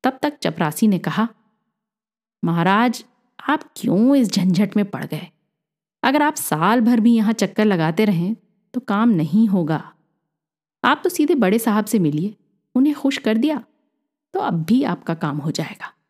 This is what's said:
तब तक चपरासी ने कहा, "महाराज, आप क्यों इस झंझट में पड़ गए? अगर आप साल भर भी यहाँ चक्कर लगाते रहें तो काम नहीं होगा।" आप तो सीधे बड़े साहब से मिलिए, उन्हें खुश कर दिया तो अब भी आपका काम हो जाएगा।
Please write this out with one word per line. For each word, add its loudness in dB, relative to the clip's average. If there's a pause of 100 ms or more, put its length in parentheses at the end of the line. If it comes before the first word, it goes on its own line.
तब -2
तक -4
चपरासी 0
ने 2
कहा, -2 (1160)
"महाराज, 0 (440)
आप -4
क्यों 2
इस 2
झंझट 0
में -2
पड़ -10
गए? -10 (720)
अगर 2
आप 2
साल 0
भर 4
भी 4
यहाँ 2
चक्कर -2
लगाते 2
रहें 0 (380)
तो -6
काम 0
नहीं 2
होगा।" -2 (920)
आप 2
तो 0
सीधे 0
बड़े 2
साहब 0
से -2
मिलिए, -2 (380)
उन्हें 2
खुश -2
कर 0
दिया -2 (680)
तो -4
अब -4
भी 2
आपका -4
काम -6
हो -6
जाएगा। -10 (160)